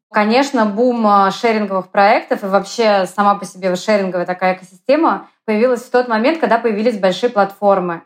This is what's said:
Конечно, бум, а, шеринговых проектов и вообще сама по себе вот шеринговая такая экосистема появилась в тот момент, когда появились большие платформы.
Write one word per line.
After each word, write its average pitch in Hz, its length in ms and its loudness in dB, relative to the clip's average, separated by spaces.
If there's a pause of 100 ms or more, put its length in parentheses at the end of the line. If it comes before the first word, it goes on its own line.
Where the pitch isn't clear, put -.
(100)
Конечно, 226 560 0
бум, 233 400 0
а, 202 240 4
шеринговых 196 580 -2
проектов 220 560 0
и 196 40 -6
вообще 196 580 0
сама 202 300 0
по 190 100 -12
себе 185 240 -6
вот 180 100 -2
шеринговая 185 460 -2
такая 185 300 -2
экосистема 233 720 -2 (180)
появилась 226 340 0
в - 100 -18
тот 247 160 2
момент, 247 320 0
когда 226 200 2
появились 220 400 -2
большие 185 320 0
платформы. 190 760 0